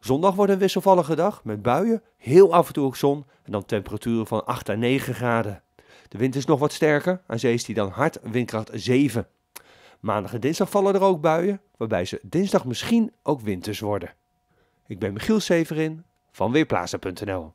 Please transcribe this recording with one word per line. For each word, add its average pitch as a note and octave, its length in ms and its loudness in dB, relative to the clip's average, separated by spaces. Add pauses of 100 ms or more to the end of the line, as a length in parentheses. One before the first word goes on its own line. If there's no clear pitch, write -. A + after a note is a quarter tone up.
Zondag D#3+ 340 2
wordt G3 180 2
een F#3+ 60 0
wisselvallige F3+ 560 2
dag E3+ 300 -2
met G#2+ 180 -6
buien, F#3+ 400 0 (140)
heel E3+ 380 8
af E3+ 120 6
en - 60 -14
toe D3 120 -2
ook C3 120 -2
zon C#3+ 280 0 (180)
en - 100 -14
dan G2+ 120 -4
temperaturen A2 600 -2
van A2 200 -4
acht - 220 -6
à G#2 60 0
negen B2 400 -2
graden. A2+ 480 -2 (460)
De G2+ 100 -14
wind B2+ 160 0
is C3+ 100 -4
nog D3+ 140 4
wat D3 140 0
sterker, D#3 540 0
aan A#2 120 -6
zee A#2+ 160 2
is A#2+ 100 -2
die A2 100 -8
dan G2 160 -2
hard, A#2+ 320 -2
windkracht A2+ 500 -4
zeven. B2+ 540 0 (760)
Maandag G#2 340 -4
en A#2+ 60 -6
dinsdag D#3+ 300 -2
vallen G3 240 2
er F#3+ 80 2
ook F#3+ 180 2
buien, E3+ 400 0 (160)
waarbij A2 280 -2
ze - 180 -10
dinsdag F#3+ 420 0
misschien A3 480 0 (100)
ook D3 180 -2
winters G2+ 400 -6
worden. G2+ 340 -4 (720)
Ik F2+ 120 -12
ben G#2+ 140 -4
Michiel G#3 280 0
Severin D#3+ 640 -2 (260)
van G#2 220 -2
Weerplaza G#2+ 440 0
punt F#2 280 -8
N G2+ 60 -6
L. E2+ 240 -8